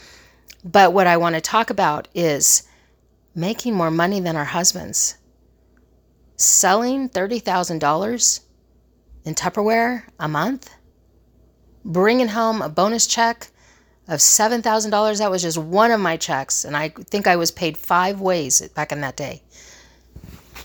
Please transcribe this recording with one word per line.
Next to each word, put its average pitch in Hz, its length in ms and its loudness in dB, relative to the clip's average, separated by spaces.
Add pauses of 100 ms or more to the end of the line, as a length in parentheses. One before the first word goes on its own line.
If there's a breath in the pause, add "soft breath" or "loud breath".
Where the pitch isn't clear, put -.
(640 loud breath)
But 190 280 6
what 190 140 4
I 175 100 6
want 170 200 0
to 160 40 -4
talk 226 300 0
about 180 420 -2
is 160 520 0 (720 soft breath)
making 214 380 -4
more 165 180 0
money 175 260 2
than 175 160 -2
our 147 100 -4
husbands. - 720 -2 (1160)
Selling 247 760 2
thirty 196 300 -4
thousand 180 400 -2
dollars 175 640 -2 (800)
in 160 120 -6
Tupperware 226 680 0 (140)
a 151 80 -6
month, 165 440 -4 (1120)
bringing 220 440 2
home 220 340 -2
a 151 80 -6
bonus 208 360 0
check 233 420 -2 (600 soft breath)
of 156 140 -2
seven 226 400 2
thousand 220 280 0
dollars. 214 280 0
That 208 120 0
was 185 120 -2
just 165 160 -4
one 185 320 2
of 220 100 2
my 165 160 0
checks, 135 480 -4
and 143 100 -8
I 151 140 -2
think 202 380 -4
I 180 100 6
was 170 140 0
paid 160 260 -4
five 190 460 0
ways 170 460 0
back - 240 -6
in 147 100 -6
that 135 160 -8
day. 143 240 -10 (1200 loud breath)